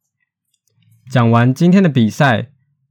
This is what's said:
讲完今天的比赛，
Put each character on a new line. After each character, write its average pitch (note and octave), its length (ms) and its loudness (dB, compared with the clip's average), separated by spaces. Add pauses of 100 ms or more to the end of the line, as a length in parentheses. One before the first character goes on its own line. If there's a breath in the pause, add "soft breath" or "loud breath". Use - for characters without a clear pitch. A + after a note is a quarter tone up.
(1120)
讲 A#2+ 180 0
完 A#2+ 240 2
今 E3+ 180 0
天 G3 120 2
的 F3+ 60 0
比 A#2+ 200 0
赛， A#2 420 -4 (400)